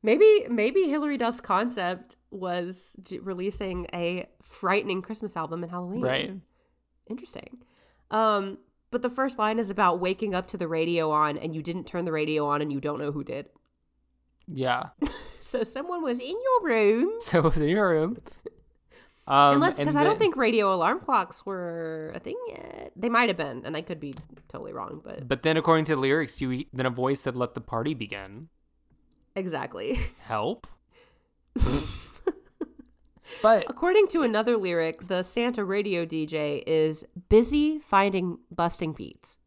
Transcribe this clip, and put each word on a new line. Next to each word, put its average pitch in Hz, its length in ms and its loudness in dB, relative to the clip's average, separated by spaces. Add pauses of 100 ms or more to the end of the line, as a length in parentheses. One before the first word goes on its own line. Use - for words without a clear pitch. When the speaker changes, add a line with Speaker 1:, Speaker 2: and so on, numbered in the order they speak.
Speaker 1:
Maybe, 403 480 8
maybe 254 340 2
Hilary 294 340 0
Duff's 240 220 -2
concept 190 800 -2 (140)
was 180 720 -6
j-, - 160 -12
releasing 185 720 -6
a 175 320 -4 (160)
frightening 196 640 -2
Christmas 214 340 -10
album 165 260 -6
in 165 60 -10
Halloween. 180 320 -8
Speaker 2:
Right. 139 300 -2 (760)
Speaker 1:
Interesting. - 520 -14 (500)
Um, 208 480 0 (320)
but 240 140 -2
the 247 80 0
first 262 260 -2
line 220 220 0
is 208 100 -2
about 180 300 2
waking 190 340 0
up 180 140 -2
to 196 100 -10
the 175 100 -4
radio 160 440 0
on 151 260 2
and 165 180 -6
you 160 60 -6
didn't 170 240 -6
turn 175 200 -6
the 165 60 -2
radio 151 360 0
on 147 160 0
and 147 100 -4
you 139 80 -4
don't 147 180 -4
know 143 120 -4
who 143 120 -6
did. - 240 -10 (1000)
Speaker 2:
Yeah. 127 420 -2 (120)
Speaker 1:
<laughs> 294 80 -2 (360)
So 240 180 -2
someone 339 380 -6
was 247 180 -2
in 254 100 -8 (120)
your 508 220 2
room. 233 520 4
Speaker 2:
<laughs> 466 40 -8
So 180 200 2
it 147 40 4
was 156 140 4
in 147 100 2
your 196 220 4
room. 165 280 2 (1080)
Um, 143 280 8
Speaker 1:
Unless, 330 220 4
Speaker 2:
and 143 100 0
Speaker 1:
'cause - 100 0
I - 60 4
don't 427 100 6
Speaker 2:
then 427 60 -2
Speaker 1:
think 359 180 4
radio 220 360 4
alarm 185 280 2
clocks 220 440 -2
were 165 680 -8
a - 40 -8
thing - 180 -10 (120)
yet. - 460 -14
They 214 140 -2
might 233 200 4
have 180 80 0
been, 139 280 -6
and 151 120 -6
I 160 40 -4
could 165 180 -10
be 143 160 -10 (320)
totally - 260 -12
wrong, - 300 -10
but - 240 -12
Speaker 2:
But 127 160 0
then 160 140 4
according 160 280 4
to 151 100 2
the 131 60 -2
lyrics, 139 400 0
you, 127 320 -4
then 127 120 -2
a 127 40 2
voice 127 320 0
said, 127 140 -4
"Let 123 200 -2
the 120 60 -8
party 120 320 -4
begin." 104 540 -10 (880)
Speaker 1:
Exactly. 165 640 -4 (120)
<laughs> - 140 -20
Speaker 2:
Help. 117 400 -4 (2750)
But 214 280 6
Speaker 1:
According 381 400 4
to 330 120 0
another 226 360 2
lyric, 170 500 -2
the 185 160 0
Santa 240 420 -2
radio 190 400 -2
D 160 200 -4
J 151 420 -4
is 156 380 2 (240)
busy 294 500 6
finding 190 580 2 (140)
busting 170 420 -2
beats. - 540 -16